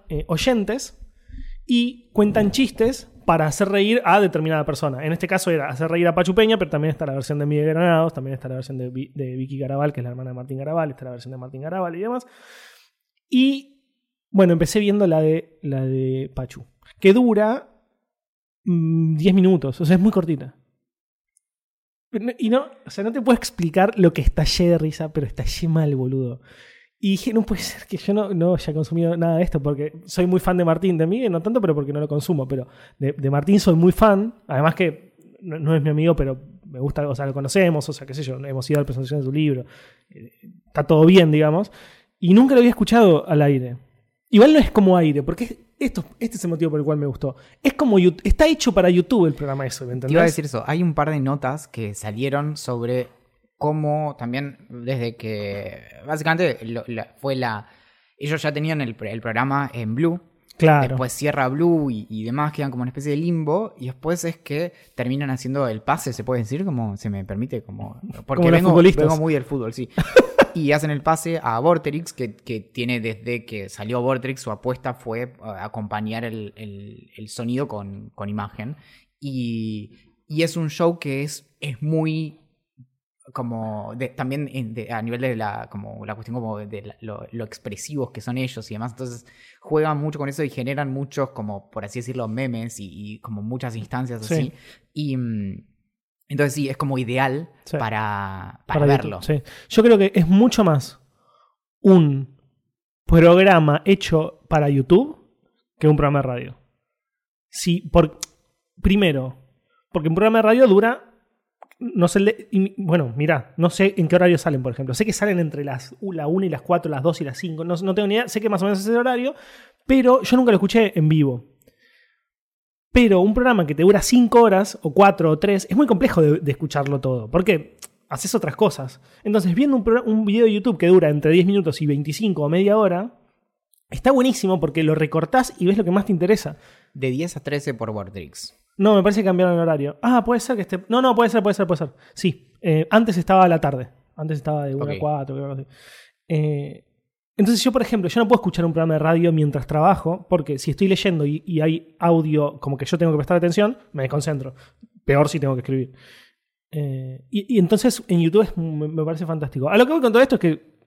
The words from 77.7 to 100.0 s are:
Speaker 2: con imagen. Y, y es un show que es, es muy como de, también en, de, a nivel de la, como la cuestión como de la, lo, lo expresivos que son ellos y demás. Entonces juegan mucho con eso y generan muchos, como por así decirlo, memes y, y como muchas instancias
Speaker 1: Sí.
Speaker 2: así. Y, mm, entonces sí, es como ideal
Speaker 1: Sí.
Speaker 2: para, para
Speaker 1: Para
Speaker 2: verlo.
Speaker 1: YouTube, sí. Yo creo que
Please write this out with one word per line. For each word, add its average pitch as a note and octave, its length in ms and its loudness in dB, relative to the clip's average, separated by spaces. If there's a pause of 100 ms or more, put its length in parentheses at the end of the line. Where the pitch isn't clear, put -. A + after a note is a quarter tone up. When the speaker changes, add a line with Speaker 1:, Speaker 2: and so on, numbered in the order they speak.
Speaker 2:
con G#2 160 -10
imagen. G#2+ 460 -10 (440)
Y, A2+ 920 -10 (120)
y D#3 180 -2
es D#3+ 120 -6
un D#3+ 140 -4
show E3+ 280 -2
que C#3 260 -6
es, - 360 -14
es C#3+ 220 -10
muy D#3+ 580 -6 (920)
como A2 640 -10
de, B2+ 120 -8
también C#3 420 -8
en, A#2 220 -10
de, A2 200 -12
a A2+ 100 -6
nivel A#2 180 -6
de B2+ 160 -4
la, A2 340 -8
como G#2+ 360 -14
la G#2+ 80 -10
cuestión A2+ 220 -12
como A2 220 -8
de G#2 240 -14
la, G#2 180 -20
lo, G#2+ 320 -14
lo A#2 120 -10
expresivos A#2+ 680 -10
que A2 100 -16
son B2 160 -8
ellos B2+ 320 -8
y A2+ 60 -12
demás. A#2 160 -10
Entonces A#2+ 340 -14 (340)
juegan D#3 380 -2
mucho D3+ 200 -6
con C#3 120 -6
eso C#3 120 -6
y C#3+ 60 -4
generan C3+ 420 -6
muchos, C3+ 420 -6
como G#2 380 -12
por - 140 -12
así G#2 140 -12
decirlo, B2 300 -8
memes A#2 520 -8
y, G2 80 -14
y G#2 320 -16
como G#2 220 -12
muchas A#2+ 340 -10
instancias A#2+ 480 -10
Speaker 1:
Sí. C3+ 100 -4
Speaker 2:
así. D3 180 -2 (420)
Y, D3 240 -6
mm, G#2+ 480 -8 (600)
entonces C#3+ 260 -2
sí, C#3+ 140 -4
es C3+ 80 -8
como C3+ 220 -4
ideal C3 520 -4 (160)
Speaker 1:
Sí. - 100 -8
Speaker 2:
para, G#2 920 -6
para - 140 -2
Speaker 1:
Para C#3+ 60 4
Speaker 2:
verlo. C3+ 340 0
Speaker 1:
YouTube, D3 240 -4
sí. - 60 -20 (180)
Yo - 140 4
creo A3+ 160 8
que G3 160 4